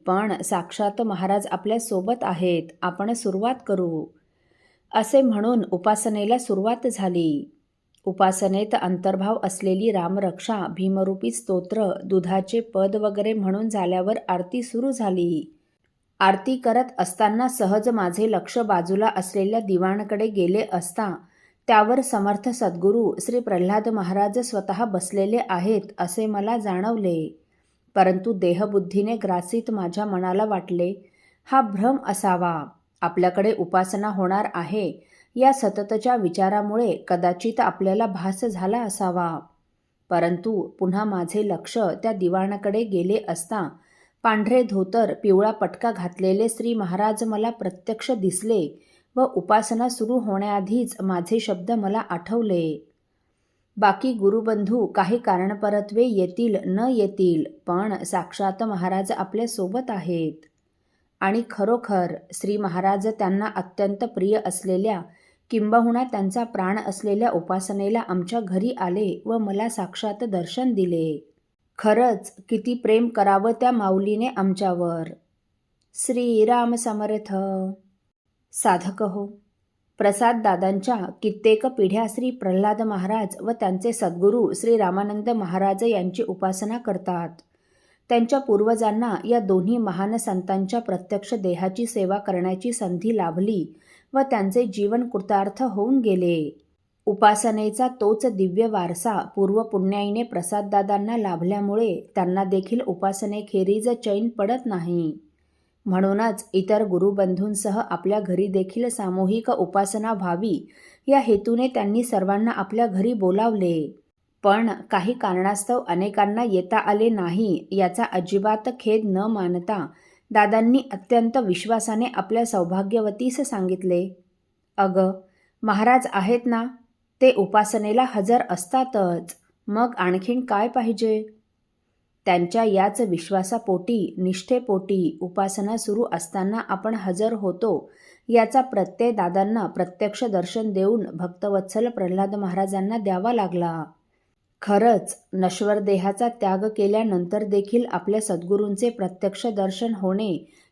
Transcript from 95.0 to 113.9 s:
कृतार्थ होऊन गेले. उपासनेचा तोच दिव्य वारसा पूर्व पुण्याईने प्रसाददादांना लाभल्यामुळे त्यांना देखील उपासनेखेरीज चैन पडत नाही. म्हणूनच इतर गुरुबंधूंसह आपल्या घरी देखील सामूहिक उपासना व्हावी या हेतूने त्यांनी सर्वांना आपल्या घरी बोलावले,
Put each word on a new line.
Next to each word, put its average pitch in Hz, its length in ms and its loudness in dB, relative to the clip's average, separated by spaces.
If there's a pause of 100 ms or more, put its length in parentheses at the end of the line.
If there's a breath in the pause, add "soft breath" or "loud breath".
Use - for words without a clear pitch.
कृतार्थ 196 540 -2
होऊन 233 360 2
गेले. 180 640 0 (460)
उपासनेचा 214 840 2
तोच 220 380 0
दिव्य 190 400 2
वारसा 190 520 -2
पूर्व 202 440 0
पुण्याईने 202 600 0
प्रसाददादांना 202 920 0
लाभल्यामुळे 202 960 0
त्यांना 190 300 0
देखील 190 420 0
उपासनेखेरीज 202 1040 -2
चैन 233 400 0
पडत 233 380 -2
नाही. 170 520 -2 (680)
म्हणूनच 196 640 0
इतर 208 320 2
गुरुबंधूंसह 196 960 0
आपल्या 202 400 -2
घरी 185 260 0
देखील 190 420 -2
सामूहिक 196 640 0
उपासना 202 600 0
व्हावी 185 600 -2 (360 loud breath)
या 277 100 8
हेतूने 233 500 2
त्यांनी 226 340 0
सर्वांना 208 480 0
आपल्या 208 360 0
घरी 202 260 0
बोलावले, 190 880 0 (420)